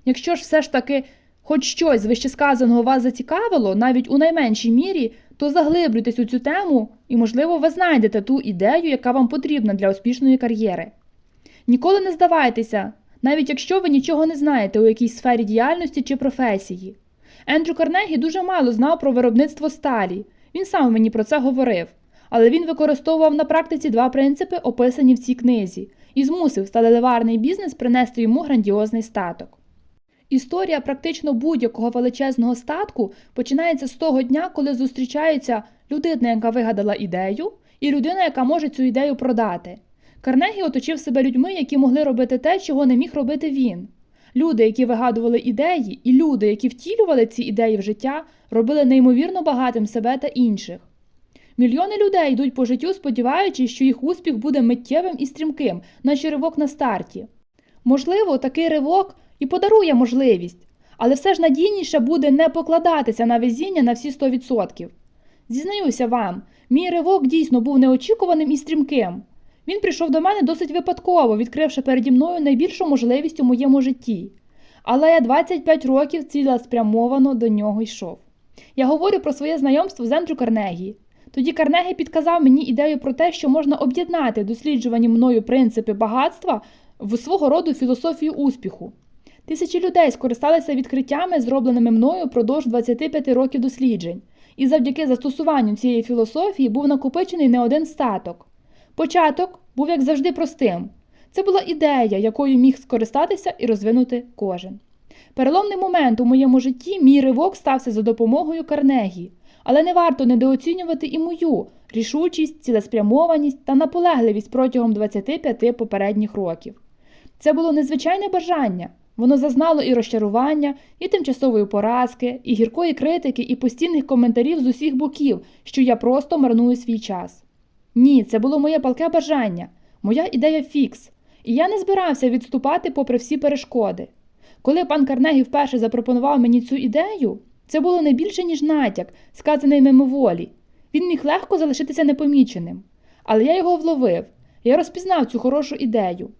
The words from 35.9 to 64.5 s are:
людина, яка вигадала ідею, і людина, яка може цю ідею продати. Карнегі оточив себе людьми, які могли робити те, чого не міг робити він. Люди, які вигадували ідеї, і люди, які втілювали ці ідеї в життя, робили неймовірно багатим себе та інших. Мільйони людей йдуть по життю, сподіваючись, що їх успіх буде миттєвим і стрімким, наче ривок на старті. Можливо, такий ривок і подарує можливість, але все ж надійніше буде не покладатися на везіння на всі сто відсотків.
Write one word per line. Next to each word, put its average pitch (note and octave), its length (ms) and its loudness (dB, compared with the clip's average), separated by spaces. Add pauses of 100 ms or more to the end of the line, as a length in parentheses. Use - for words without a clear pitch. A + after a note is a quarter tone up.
людина, C#4+ 380 -2
яка A3+ 200 -2
вигадала A3 500 -2
ідею, G3+ 520 -6 (280)
і C#4+ 120 -2
людина, D#4 320 -2
яка C#4 200 -2
може D4+ 260 0
цю - 140 -4
ідею C4 320 0
продати. G#3+ 600 -4 (440)
Карнегі F4+ 420 0
оточив D4 360 -4
себе C4+ 240 0
людьми, C4+ 300 0
які D4 240 -4
могли C4+ 260 4
робити B3+ 340 0
те, E4 220 0
чого D4 260 -2
не B3+ 100 4
міг C#4+ 180 0
робити D4 360 -4
він. A3 380 -4 (480)
Люди, B3+ 300 2
які A3+ 200 2
вигадували A#3 540 0
ідеї, B3+ 640 -2
і B3+ 100 4
люди, C4 340 2
які G#3+ 200 -2
втілювали E4 580 0
ці A3+ 180 -4
ідеї A3 340 0
в G3 40 -6
життя, C4 420 -6 (260)
робили B3+ 360 2
неймовірно C4 560 4
багатим B3 460 -2
себе A#3+ 300 -2
та C#4+ 100 -6
інших. G#3 520 -2 (800)
Мільйони D4+ 400 0
людей F#4+ 360 2
йдуть C4 200 0
по C4 120 -2
життю, B3+ 280 -2
сподіваючись, C4 800 -2
що - 120 -2
їх C4 200 2
успіх D#4 340 -2
буде C4 240 0
миттєвим C4 580 0
і C#4+ 60 -4
стрімким, C4+ 560 -6 (220)
наче C#4+ 260 0
ривок D4+ 280 -4
на D4 100 0
старті. G#3+ 600 -6 (560)
Можливо, D4 540 2
такий C4+ 300 -2
ривок D#4+ 480 0 (240)
і C#4 60 -4
подарує F#4 480 2
можливість, A#3+ 760 0 (300)
але B3 160 2
все F4+ 200 2
ж E4 80 -2
надійніше E4 580 2
буде C#4+ 320 2
не D#4 180 4
покладатися D#4+ 760 0
на A#3 120 2
везіння C#4 440 -2
на A#3+ 120 4
всі A#3+ 180 -8
сто C4+ 180 -2
відсотків. A#3 600 -4 (600)